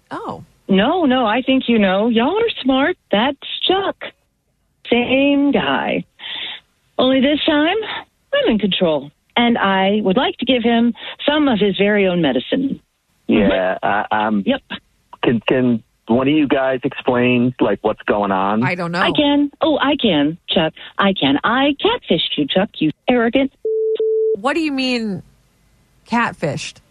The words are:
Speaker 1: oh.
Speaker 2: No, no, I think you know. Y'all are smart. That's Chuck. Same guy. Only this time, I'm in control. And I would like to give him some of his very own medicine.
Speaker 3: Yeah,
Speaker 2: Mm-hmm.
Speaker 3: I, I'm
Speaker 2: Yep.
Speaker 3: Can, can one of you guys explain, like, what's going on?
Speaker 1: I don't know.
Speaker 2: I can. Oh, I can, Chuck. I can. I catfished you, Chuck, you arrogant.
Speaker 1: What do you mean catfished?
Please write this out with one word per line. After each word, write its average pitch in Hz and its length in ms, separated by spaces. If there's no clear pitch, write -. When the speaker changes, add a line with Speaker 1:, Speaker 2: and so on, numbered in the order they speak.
Speaker 1:
oh. - 340
Speaker 2:
No, 254 360
no, 254 200
I 226 180
think 262 260
you 233 100
know. 196 300
Y'all 247 280
are 453 140
smart. 269 340
That's 247 260
Chuck. 381 300
Same 277 600
guy. 147 520
Only 262 220
this 285 240
time, 320 320
I'm 508 180
in 208 60
control. 156 520
And 240 200
I 196 460
would 185 140
like 339 220
to 247 60
give 240 200
him 233 300
some 294 240
of 214 120
his 196 160
very 202 320
own 175 140
medicine. - 580
Speaker 3:
Yeah, 95 540
Speaker 2:
Mm-hmm. - 40
Speaker 3:
I, 101 240
I'm 107 340
Speaker 2:
Yep. 269 180
Speaker 3:
Can, 117 180
can 127 420
one 131 200
of 147 80
you 151 140
guys 131 360
explain, 123 760
like, 104 220
what's 107 200
going 104 300
on? 101 320
Speaker 1:
I 180 100
don't 170 180
know. 175 80
Speaker 2:
I 330 120
can. 285 380
Oh, 302 180
I 277 220
can, 160 380
Chuck. 160 240
I 196 160
can. 139 320
I 269 360
catfished - 560
you, 147 120
Chuck, 190 300
you 156 120
arrogant. 247 440
Speaker 1:
What 254 180
do 330 60
you 302 120
mean 240 500
catfished? 180 720